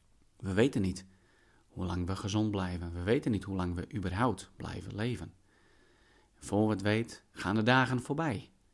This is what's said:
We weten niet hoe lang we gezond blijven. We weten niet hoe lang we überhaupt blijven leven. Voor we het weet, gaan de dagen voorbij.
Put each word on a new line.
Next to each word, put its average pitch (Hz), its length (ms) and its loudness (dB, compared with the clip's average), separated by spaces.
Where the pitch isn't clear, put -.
We 95 160 -6
weten 107 300 4
niet 95 220 -2
hoe 92 160 -6
lang 87 220 -2
we 95 100 -2
gezond 107 340 0
blijven. 90 420 -2
We 87 100 -6
weten 123 280 2
niet 98 140 0
hoe 95 120 -4
lang 90 180 -2
we 87 200 -6
überhaupt 95 640 -2
blijven - 380 -10
leven. 110 400 -6
Voor 104 320 2
we 110 60 4
het 98 100 -2
weet, 110 480 0
gaan 95 240 -2
de 110 80 4
dagen 123 400 4
voorbij. 147 480 -2